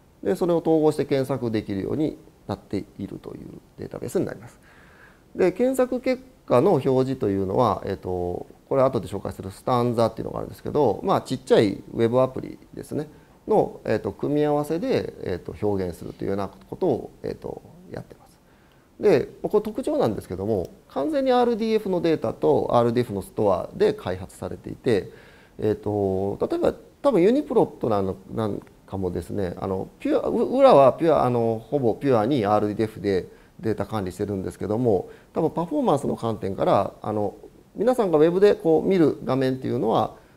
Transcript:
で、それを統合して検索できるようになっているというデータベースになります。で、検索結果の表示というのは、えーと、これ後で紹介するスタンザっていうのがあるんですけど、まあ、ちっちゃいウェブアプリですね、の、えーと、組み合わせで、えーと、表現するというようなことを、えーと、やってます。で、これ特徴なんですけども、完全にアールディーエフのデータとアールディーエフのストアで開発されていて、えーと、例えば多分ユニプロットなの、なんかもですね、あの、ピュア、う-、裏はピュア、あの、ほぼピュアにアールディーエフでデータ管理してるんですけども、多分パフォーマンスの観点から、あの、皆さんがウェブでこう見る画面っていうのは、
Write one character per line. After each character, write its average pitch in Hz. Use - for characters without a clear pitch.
で、 196
そ 185
れ 175
を 165
統 160
合 151
し -
て 143
検 135
索 120
で 110
き 104
る 95
よ 101
う 120
に 151
な 104
っ -
て -
い 101
る 92
と -
い -
う -
デ 50
ー -
タ 50
ベ 50
ー -
ス 185
に 113
な 98
り -
ま 107
す。 -
で、 185
検 262
索 254
結 254
果 123
の 180
表 135
示 131
と 113
い 98
う 98
の 98
は、 117
え 98
ー -
と、 90
こ 135
れ 131
後 127
で 85
紹 95
介 98
す -
る 95
ス -
タ 120
ン 120
ザ 113
っ 110
て 117
い -
う -
の -
が 113
あ -
る 110
ん -
で 110
す -
け 120
ど、 123
ま 123
あ、 -
ち -
っ -
ち -
ゃ 185
い 98
ウ -
ェ 113
ブ 123
ア 131
プ 131
リ -
で -
す -
ね、 151
の、 -
え 113
ー -
と、 104
組 139
み 147
合 147
わ 147
せ 160
で、 202
え 92
ー -
と、 -
表 98
現 85
す -
る 110
と -
い -
う -
よ 98
う -
な 98
こ -
と 190
を、 123
え -
ー 50
と、 -
や -
っ -
て -
ま -
す。 -
で、 170
こ 175
れ -
特 220
徴 302
な 165
ん 101
で 98
す -
け 92
ど 95
も、 101
完 285
全 277
に 262
ア 247
ー -
ル 240
デ 220
ィ 220
ー -
エ -
フ 202
の 175
デ 160
ー -
タ 110
と 147
ア 120
ー 120
ル 117
デ 123
ィ -
ー -
エ -
フ 104
の 92
ス -
ト 104
ア 90
で -
開 92
発 95
さ 95
れ 92
て -
い -
て、 107
え 110
ー -
と、 98
例 339
え -
ば -
多 285
分 180
ユ 196
ニ 285
プ 262
ロ 196
ッ -
ト -
な 101
の、 95
な 110
ん 101
か -
も 92
で 90
す 98
ね、 101
あ -
の、 95
ピ 277
ュ 302
ア、 -
う-、 -
裏 269
は 135
ピ 151
ュ 156
ア、 139
あ 123
の、 113
ほ 147
ぼ 117
ピ 139
ュ 123
ア 107
に 123
ア 107
ー 104
ル 104
デ 104
ィ 104
ー 113
エ -
フ 104
で 95
デ 110
ー -
タ 101
管 107
理 92
し 87
て 104
る 101
ん 95
で 92
す -
け 95
ど 104
も、 113
多 190
分 160
パ 170
フ 294
ォ 277
ー -
マ 185
ン 139
ス 143
の 156
観 113
点 95
か -
ら、 127
あ 107
の、 104
皆 240
さ 240
ん 185
が 156
ウ 147
ェ 165
ブ 185
で 202
こ 160
う 165
見 190
る 147
画 131
面 131
っ -
て 131
い -
う 120
の 196
は、 135